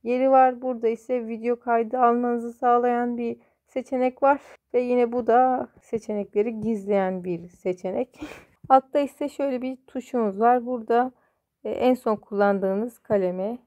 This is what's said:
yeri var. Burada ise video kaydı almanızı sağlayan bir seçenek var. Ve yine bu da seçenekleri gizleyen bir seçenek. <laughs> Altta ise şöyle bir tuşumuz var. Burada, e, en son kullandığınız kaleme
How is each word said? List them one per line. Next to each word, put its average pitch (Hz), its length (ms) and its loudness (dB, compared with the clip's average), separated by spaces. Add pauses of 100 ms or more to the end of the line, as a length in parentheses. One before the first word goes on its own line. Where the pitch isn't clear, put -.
yeri 254 280 2
var. 254 300 6
Burada 240 260 -4
ise 233 400 -4
video 233 320 -4
kaydı 233 400 -2
almanızı 240 540 2
sağlayan 240 640 2
bir 233 200 -6 (300)
seçenek 254 560 -4
var. 277 180 4 (320)
Ve 247 80 2
yine 247 300 0
bu 240 160 -4
da 247 400 2 (140)
seçenekleri 214 760 -4
gizleyen 196 640 -2
bir 175 240 -8
seçenek. 190 720 -6 (240)
<laughs> - 260 -20
Altta 269 300 4
ise 285 300 -4
şöyle 277 320 -6
bir 254 160 -8 (100)
tuşumuz 220 520 -6
var. 240 260 2
Burada, 240 460 -2 (520)
e, 214 80 -6
en 247 220 2
son 226 220 -2
kullandığınız 202 840 -2
kaleme 190 680 -2